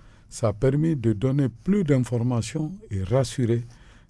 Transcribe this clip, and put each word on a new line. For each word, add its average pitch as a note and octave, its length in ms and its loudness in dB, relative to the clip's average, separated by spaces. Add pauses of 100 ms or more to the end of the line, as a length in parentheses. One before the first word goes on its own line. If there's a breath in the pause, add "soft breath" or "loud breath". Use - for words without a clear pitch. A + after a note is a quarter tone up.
(280 soft breath)
Ça - 220 -2
a G2+ 40 -2
permis C#3+ 440 2
de A2+ 160 2
donner C3 340 0
plus F#3+ 380 0
d'informations B2+ 880 0 (180)
et F#2+ 120 -4
rassurer A#2 600 0 (460 loud breath)